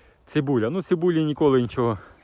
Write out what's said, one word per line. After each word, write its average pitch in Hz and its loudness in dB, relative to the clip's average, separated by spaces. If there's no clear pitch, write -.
Цибуля. 135 0
Ну, 180 -4
цибулі 165 0
ніколи 139 2
нічого, 117 -2